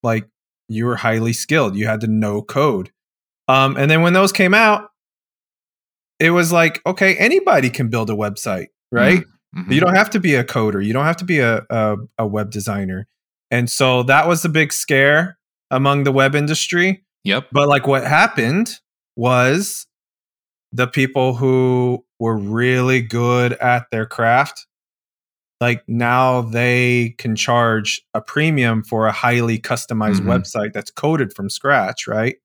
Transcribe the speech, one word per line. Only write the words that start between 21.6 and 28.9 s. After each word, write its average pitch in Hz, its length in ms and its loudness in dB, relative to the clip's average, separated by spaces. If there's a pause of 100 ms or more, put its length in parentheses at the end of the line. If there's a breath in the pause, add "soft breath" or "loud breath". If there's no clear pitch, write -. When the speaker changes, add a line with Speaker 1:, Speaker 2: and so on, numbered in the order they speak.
Speaker 1:
were 113 180 -2
really 123 640 0
good 120 520 0
at 120 360 0
their 110 160 -4
craft, 120 600 0 (960)
like, 120 260 -2
now 123 540 2
they 120 760 0
can 110 180 -4
charge 113 640 0 (120)
a 107 80 -4
premium 131 600 0
for 110 240 -2